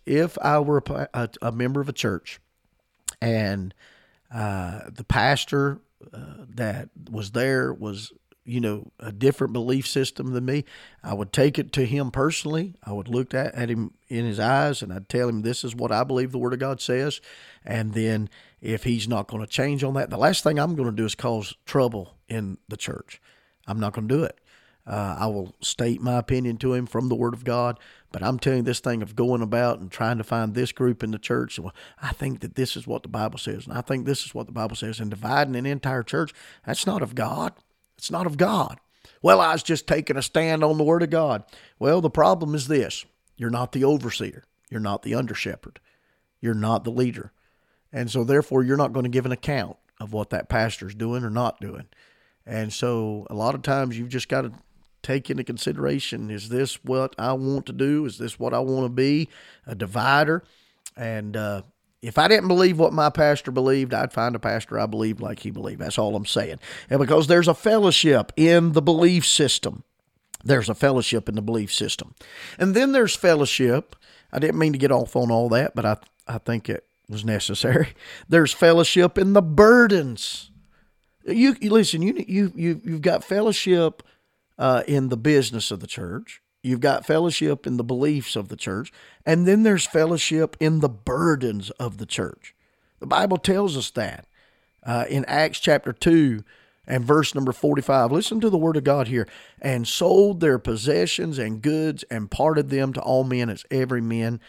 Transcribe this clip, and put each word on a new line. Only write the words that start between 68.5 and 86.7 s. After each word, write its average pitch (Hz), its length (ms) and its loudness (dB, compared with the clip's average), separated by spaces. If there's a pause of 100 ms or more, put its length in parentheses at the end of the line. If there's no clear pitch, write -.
the 156 80 4
belief 170 440 4
system. - 580 0 (600)
There's 120 240 2
a 110 80 -2
fellowship 123 540 2
in 104 60 -6
the 107 60 -2
belief 107 300 -2
system. - 440 -6 (440)
And 190 160 2
then 269 160 4
there's 240 240 4
fellowship. 139 800 2 (380)
I - 60 -2
didn't 156 200 0
mean 156 140 4
to 135 60 -2
get 135 120 4
off 123 240 0
on 123 160 2
all 117 180 2
that, 123 260 2
but 110 100 -2
I, 107 120 2 (300)
I 113 120 -6
think 117 300 -4
it - 160 -6 (220)
was 104 160 -8
necessary. 113 640 0 (200)
<laughs> - 180 -20
There's 165 240 6
fellowship 170 640 6
in 196 140 2
the 202 100 8
burdens. 185 1120 6 (720)
You, 247 360 4
you 208 80 0
listen, 196 320 4
you, 226 260 -2
you, 190 260 2
you, 165 300 -2
you've 160 180 -4
got - 220 2
fellowship, 190 800 2 (540)
uh, 127 300 2
in 135 220 0
the 123 80 -2
business 117 540 2
of 98 80 -8
the - 80 -14
church. - 540 -10 (220)
You've 127 160 0